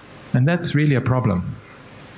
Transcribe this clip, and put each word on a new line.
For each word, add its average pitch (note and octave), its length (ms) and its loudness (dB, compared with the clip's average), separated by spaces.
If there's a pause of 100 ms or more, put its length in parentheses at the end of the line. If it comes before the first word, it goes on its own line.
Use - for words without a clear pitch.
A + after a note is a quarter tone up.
(340)
And B2+ 120 4
that's F3 280 0
really D3 200 4
a A#2+ 60 2
problem. A2 560 0 (600)